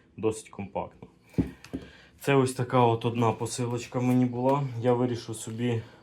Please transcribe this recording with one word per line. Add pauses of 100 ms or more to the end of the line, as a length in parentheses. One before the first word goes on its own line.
(160)
досить
компактна. (1120)
Це
ось
така
от
одна
посилочка
мені
була. (200)
Я
вирішив
собі (200)